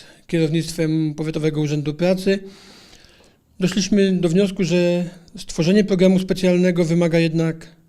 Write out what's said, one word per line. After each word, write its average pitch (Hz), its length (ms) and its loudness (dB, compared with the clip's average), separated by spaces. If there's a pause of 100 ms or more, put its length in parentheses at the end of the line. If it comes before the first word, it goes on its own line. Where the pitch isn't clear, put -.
(260)
kierownictwem 160 880 -2
Powiatowego 156 460 -4
Urzędu 147 340 -2
Pracy 185 440 0 (1200)
doszliśmy 196 520 0
do 175 160 0
wniosku, 190 360 0
że 175 460 0 (280)
stworzenie 190 460 0
programu 190 340 4
specjalnego 180 680 2
wymaga 170 340 2
jednak 165 580 -2 (120)